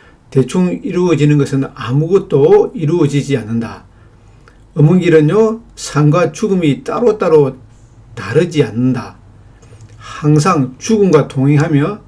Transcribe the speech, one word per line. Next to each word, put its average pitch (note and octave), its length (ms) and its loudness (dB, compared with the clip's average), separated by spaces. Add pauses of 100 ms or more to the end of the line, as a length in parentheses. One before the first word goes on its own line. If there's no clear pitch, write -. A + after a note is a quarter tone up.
(300)
대충 F3 540 -2
이루어지는 E3 540 0
것은 C3+ 280 -2 (100)
아무것도 D#3+ 1000 2
이루어지지 D3 600 -2
않는다. A2 480 -8 (920)
음운길은요, F3 840 2 (140)
삶과 D3+ 560 0
죽음이 F3+ 540 -2
따로따로 D#3+ 720 0 (580)
다르지 D3 480 -2
않는다. A#2+ 540 -4 (800)
항상 D3+ 800 0
죽음과 F#3 500 2
동행하며 D3 800 0